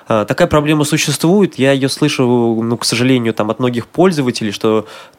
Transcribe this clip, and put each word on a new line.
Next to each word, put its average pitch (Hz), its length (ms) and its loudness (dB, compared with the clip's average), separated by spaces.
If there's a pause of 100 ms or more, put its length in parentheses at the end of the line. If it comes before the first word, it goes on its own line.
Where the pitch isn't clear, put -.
Э, 107 180 0
такая 175 200 2
проблема 151 360 2
существует, 160 720 0
я 135 160 2
ее 139 160 0
слышу, 139 380 0 (360)
ну, 117 140 -2
к 113 80 -6
сожалению, 120 500 0
там, 107 160 -2
от 110 100 -4
многих 123 280 -4
пользователей, 143 640 0
что 110 360 0 (320)